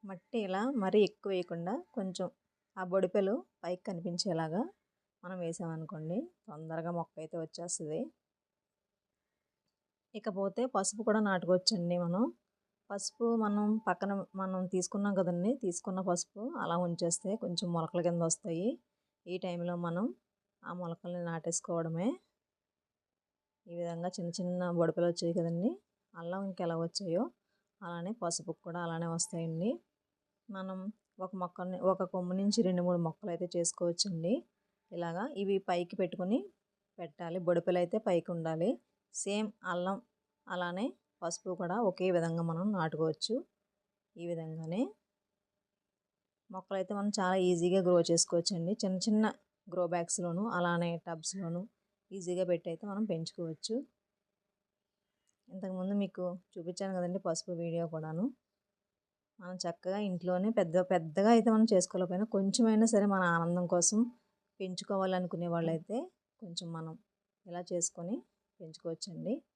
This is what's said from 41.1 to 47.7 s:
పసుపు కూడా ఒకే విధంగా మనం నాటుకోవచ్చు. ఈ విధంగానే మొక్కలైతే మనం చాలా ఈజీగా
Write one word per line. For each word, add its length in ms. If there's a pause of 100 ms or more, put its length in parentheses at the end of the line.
పసుపు 380
కూడా 160 (140)
ఒకే 260
విధంగా 260
మనం 240 (120)
నాటుకోవచ్చు. 580 (800)
ఈ 140
విధంగానే 520 (1700)
మొక్కలైతే 480
మనం 120 (100)
చాలా 180 (100)
ఈజీగా 380